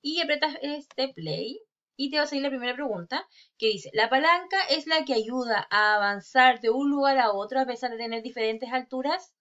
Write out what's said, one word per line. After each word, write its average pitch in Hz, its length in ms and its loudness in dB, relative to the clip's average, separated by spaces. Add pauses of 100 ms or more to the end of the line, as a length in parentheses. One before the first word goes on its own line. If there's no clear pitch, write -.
y 311 200 -4
aprietas 294 400 -2
este 285 480 -6
play 170 500 -8 (360)
y 269 140 -4
te 302 80 -2
va 294 60 2
a 294 40 -2
salir 277 160 -4
la 285 60 0
primera 247 240 -4
pregunta 254 540 -6 (300)
que 220 100 0
dice, 202 260 -2
"¿La 226 160 2
palanca 359 600 4
es 311 180 -2
la 320 180 0
que 269 80 -2
ayuda 226 560 -2
a 214 260 4
avanzar 208 680 4
de 226 100 2
un 277 180 2
lugar 277 300 4
a 226 120 4
otro 202 280 -2
a 269 60 2
pesar 247 260 -6
de 226 60 -10
tener 226 260 -6
diferentes 226 500 -4
alturas? 262 680 -4